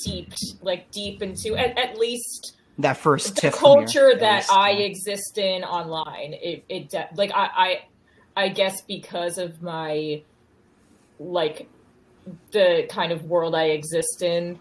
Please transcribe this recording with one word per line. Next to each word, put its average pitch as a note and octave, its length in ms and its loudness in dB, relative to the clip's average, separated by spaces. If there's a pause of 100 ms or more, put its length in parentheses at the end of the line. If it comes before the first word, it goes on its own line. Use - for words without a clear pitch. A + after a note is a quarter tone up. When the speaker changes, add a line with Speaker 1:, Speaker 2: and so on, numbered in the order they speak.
Speaker 1:
seeped, F3+ 360 -10 (240)
like, F3+ 280 -6
deep G3+ 320 -10
into, G3+ 340 -6
at, B3 220 -2
at B3 200 -4
least A#3+ 560 -4 (240)
Speaker 2:
That C#3 180 2
first D#3 380 2
Speaker 1:
the - 80 -4
Speaker 2:
tiff C#3 140 2
Speaker 1:
culture C#4+ 440 8
Speaker 2:
premiere, C4+ 140 8
at G#3+ 60 0
Speaker 1:
that G#3+ 180 4
Speaker 2:
least, F#3+ 140 2
Speaker 1:
I G3 180 6
Speaker 2:
yeah. G3+ 160 0
Speaker 1:
exist G3 520 -8
in F#3 260 -2
online. D#3 720 -8
It, - 340 -10
it F3 220 -10
de-, E3+ 240 -6
like, G3+ 200 0
I, F#3 480 0 (540)
I, G3 80 2
I F#3+ 40 2
guess F#3+ 340 -2
because F3 560 -8
of E3+ 240 -10
my, D#3 600 -6 (960)
like, E3 480 -4 (840)
the F3 380 4
kind E3+ 220 -4
of D#3 140 -8
world E3 280 0
I D#3+ 120 4
exist D#3+ 560 -2
in, F3 380 -2